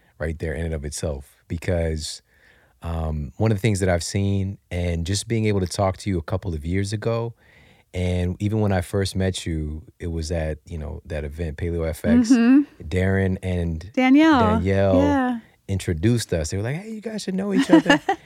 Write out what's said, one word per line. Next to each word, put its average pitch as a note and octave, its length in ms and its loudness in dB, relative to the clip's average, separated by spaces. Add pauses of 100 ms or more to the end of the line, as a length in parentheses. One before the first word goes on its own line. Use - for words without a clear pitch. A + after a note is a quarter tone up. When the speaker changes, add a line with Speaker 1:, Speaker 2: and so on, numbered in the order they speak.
(180)
Speaker 1:
right D#2+ 220 -6
there D#2+ 140 -4
in D#2+ 120 -4
and D#2+ 80 -4
of D2 120 -6
itself. D2 640 -8
Because, E2 720 -4 (600)
um, D#2 560 -4
one A2+ 140 2
of G#2 60 0
the F#2 40 -8
things G#2 200 0
that F#2 80 2
I've F2 140 0
seen, G2 540 -2 (140)
and F2 340 -2
just G2 220 -4
being A2+ 180 0
able G2+ 140 2
to F#2 80 0
talk F#2+ 300 0
to - 120 -8
you F#2 80 0
a E2 60 -2
couple F#2 300 -4
of D2 120 -6
years G2 280 -2
ago, A#2 400 -4 (600)
and F2+ 460 -2
even G#2 220 0
when G#2 100 2
I F#2 100 2
first G2 340 -4
met F#2+ 320 -2
you, D#2 340 -4 (180)
it F2+ 80 -8
was E2 240 -4
at, D#2 360 -2
you E2+ 100 -10
know, D#2 280 -10
that D2 200 -6
event, D2+ 320 -8
Paleo E2 320 -2
F - 160 -6
X. A#3 240 4
Speaker 2:
Mm-hmm. C4 580 4
Speaker 1:
Darren F#2 540 2
and F2 520 -4
Speaker 2:
Danielle. C#4 460 6 (200)
Speaker 1:
Danielle G3 360 4
Speaker 2:
Yeah. C4+ 440 4 (280)
Speaker 1:
introduced G2+ 640 0
us. D#2+ 200 0
They F#2 60 -4
were G2+ 60 -4
like, B2+ 140 -4
"Hey, G#3+ 140 -12
you G#3+ 100 -10
guys A3 220 -8
should F#3+ 100 -4
know G3 200 -2
each C4+ 180 2
other." D4 340 6
Speaker 2:
<laughs> - 40 0 (160)